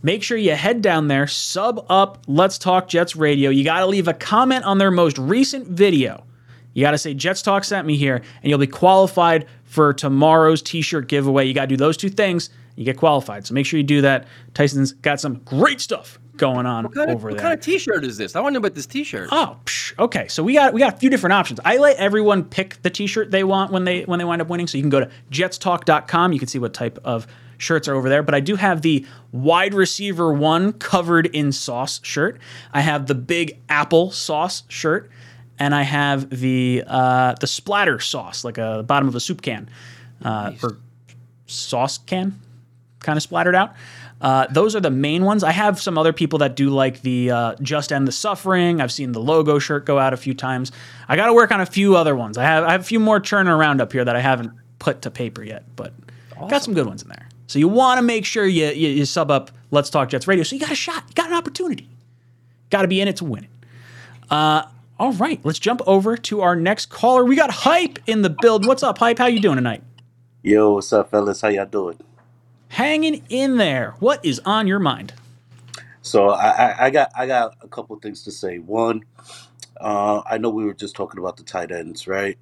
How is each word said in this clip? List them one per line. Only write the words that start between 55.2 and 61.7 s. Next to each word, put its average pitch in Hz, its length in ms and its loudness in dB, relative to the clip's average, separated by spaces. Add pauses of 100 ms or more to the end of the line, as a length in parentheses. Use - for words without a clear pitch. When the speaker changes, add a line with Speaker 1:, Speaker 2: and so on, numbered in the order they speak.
Speaker 1:
yet, 107 220 -16 (100)
but - 180 -14 (380)
got - 140 -16
Speaker 2:
Awesome. 277 160 -2
Speaker 1:
some 226 120 -6
good 143 140 0
ones - 160 -12
in - 60 -20
there. - 200 -20 (180)
So 143 120 -2
you 156 80 6
wanna 254 340 4
make 233 240 0
sure 214 220 -2
you, 160 220 2
you, 151 200 0
you 143 160 2
sub 151 240 -2
up 135 220 0 (180)
Let's 143 220 0
Talk 135 180 0
Jets 127 180 -4
Radio. 185 160 2
So 262 120 -6
you 277 60 -6
got 302 100 -4
a 285 40 -4
shot. 320 340 -8
You - 40 -20
got 330 140 -2
an 339 80 -4
opportunity. 339 520 -6 (840)